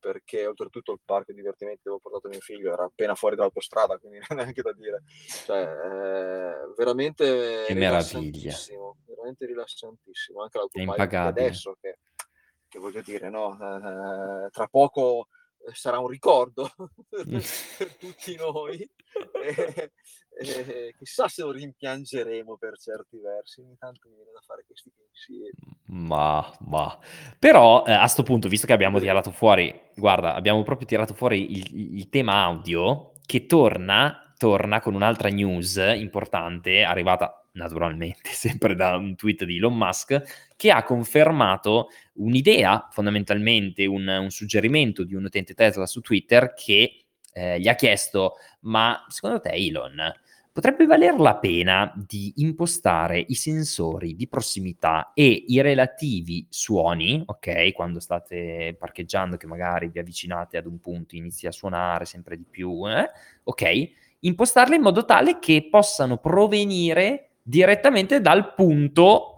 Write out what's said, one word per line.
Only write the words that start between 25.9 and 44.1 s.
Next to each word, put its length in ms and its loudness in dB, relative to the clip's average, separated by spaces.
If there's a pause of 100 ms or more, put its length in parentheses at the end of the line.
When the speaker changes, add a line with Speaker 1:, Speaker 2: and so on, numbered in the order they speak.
Speaker 2:
ma. 360 -6 (400)
Però, 480 8
eh, 60 0
a 160 4
sto 160 0
punto, 240 0
visto 180 -2
che 80 4
abbiamo 240 4
Speaker 1:
Sì. 60 0
Speaker 2:
tirato 260 0
fuori, 500 2 (160)
guarda, 380 2
abbiamo 300 2
proprio 240 -6
tirato 260 -2
fuori 380 -2
il, 200 -10
il, 260 -10
il 120 -12
tema 360 2
audio, 640 -2 (160)
che 180 -2
torna, 880 2
torna 460 2
con 140 -2
un'altra 340 2
news 460 -2
importante, 1080 0
arrivata 680 0
naturalmente 800 -6
<laughs> 40 -12
sempre 420 -2
da 200 0
un 200 -6
tweet 280 -2
di 140 -6
Elon 200 0
Musk, 760 -4
che 160 4
ha 120 4
confermato 1080 2 (240)
un'idea, 760 4
fondamentalmente 960 0
un, 220 -2
un 240 -2